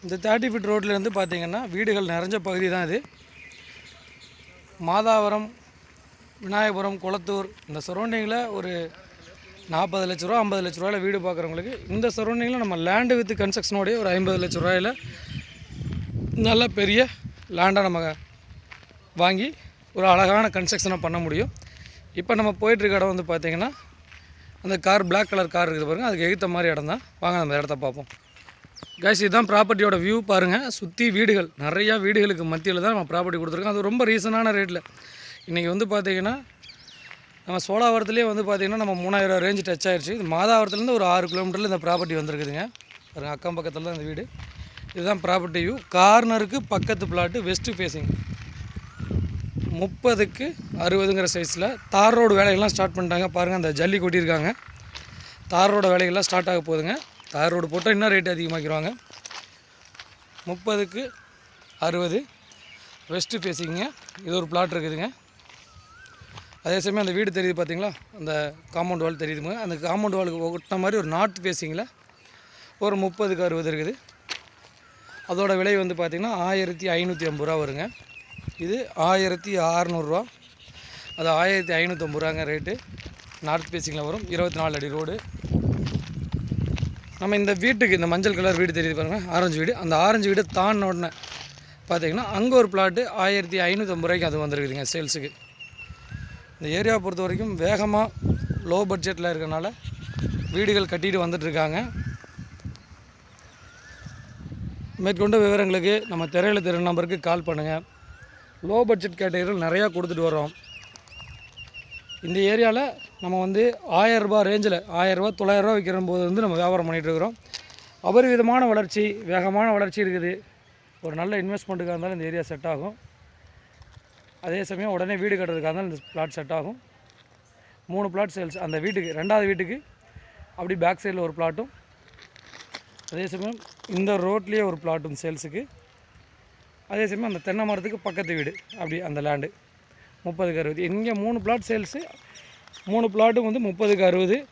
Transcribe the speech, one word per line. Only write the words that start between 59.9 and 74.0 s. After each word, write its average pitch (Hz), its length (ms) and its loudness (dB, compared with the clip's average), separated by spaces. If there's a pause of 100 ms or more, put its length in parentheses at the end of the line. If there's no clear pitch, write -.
முப்பதுக்கு 202 540 -2 (840)
அறுபது, 175 320 0 (960)
வெஸ்ட் 185 320 -4
ஃபேசிங்க. 175 420 -4 (380)
இது 170 160 -4
ஒரு 165 100 -8
பிளாட் 175 240 0
இருக்குதுங்க. 156 340 -4 (1600)
அதே 175 200 2
சமயம் 202 200 0
அந்த 180 140 -2
வீடு 185 200 0
தெரியுது, 185 220 0
பாத்தீங்களா? 170 300 -4 (280)
அந்த 156 140 -6 (420)
காம்பவுண்ட் 170 320 0
வால் 160 160 -4
தெரியுதுங்க. 156 320 -6 (100)
அந்த 170 100 -4 (120)
காம்பவுண்ட் 196 320 0
வாலுக்கு 170 380 -4
ஒட்டின 185 280 -4
மாதிரி 202 180 2
ஒரு 156 120 -4
நார்த் 185 320 0
ஃபேசிங்கில் 170 380 -4 (1040)
ஒரு 202 100 0 (100)
முப்பதுக்கு 185 420 0
அறுபது 160 220 -2
இருக்குது. 156 240 -4 (1400)